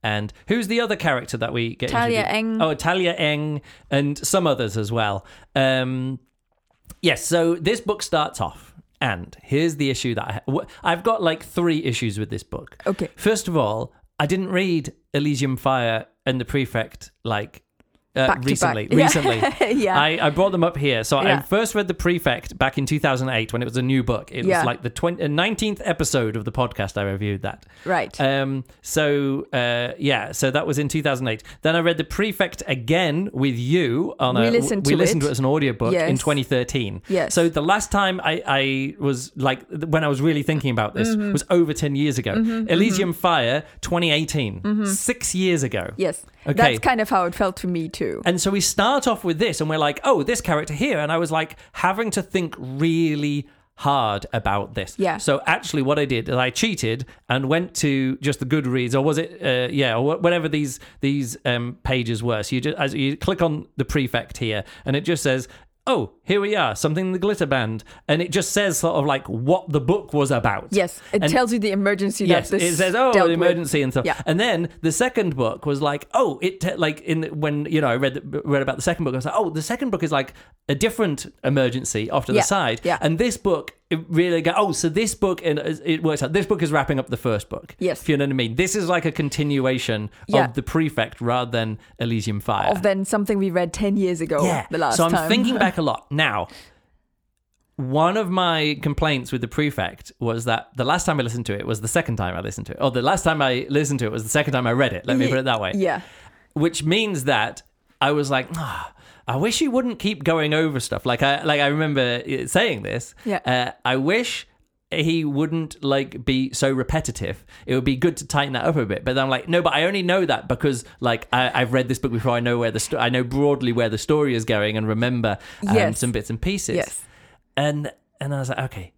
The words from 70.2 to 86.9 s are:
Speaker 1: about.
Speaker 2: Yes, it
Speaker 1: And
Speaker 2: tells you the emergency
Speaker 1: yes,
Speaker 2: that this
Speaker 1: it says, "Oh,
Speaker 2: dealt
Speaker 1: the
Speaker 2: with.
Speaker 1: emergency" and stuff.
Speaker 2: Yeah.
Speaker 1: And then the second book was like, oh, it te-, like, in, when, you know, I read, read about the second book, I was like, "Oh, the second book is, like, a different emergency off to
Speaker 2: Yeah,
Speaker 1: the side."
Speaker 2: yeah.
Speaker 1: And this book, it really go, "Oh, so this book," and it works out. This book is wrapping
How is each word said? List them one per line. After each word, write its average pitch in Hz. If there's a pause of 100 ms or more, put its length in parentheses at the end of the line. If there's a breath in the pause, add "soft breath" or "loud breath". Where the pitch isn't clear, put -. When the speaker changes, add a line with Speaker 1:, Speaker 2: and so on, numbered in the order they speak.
Speaker 1:
about. 110
Speaker 2:
Yes, 190 (140)
it 208
Speaker 1:
And 156
Speaker 2:
tells 240
you 240
the 208
emergency 202
Speaker 1:
yes, 170
Speaker 2:
that 190
this 175
Speaker 1:
it 147
says, 185
"Oh, 254
Speaker 2:
dealt 190
Speaker 1:
the 170
Speaker 2:
with. 180
Speaker 1:
emergency" 160
and 131
stuff. 127
Speaker 2:
Yeah. 156
Speaker 1:
And 165
then 175 (120)
the 160
second 208
book 120
was 143
like, 147
oh, 202
it 190
te-, 175
like, 175
in, 160 (160)
when, 147
you 156
know, 143
I 117
read, 135 (260)
read 143
about -
the 135
second 170
book, 127
I 131
was 127
like, 151
"Oh, 196
the 156
second 240
book 185
is, 156
like, 135 (340 loud breath)
a 143
different 196 (120)
emergency 127
off 139
to -
Speaker 2:
Yeah, 208
Speaker 1:
the -
side." 151
Speaker 2:
yeah. 175
Speaker 1:
And 160
this 240
book, 170 (140)
it 160 (100)
really 170
go, 170
"Oh, 208
so -
this 208
book," 185
and 151
it 160
works 156
out. 143
This 196
book 170
is 151
wrapping 143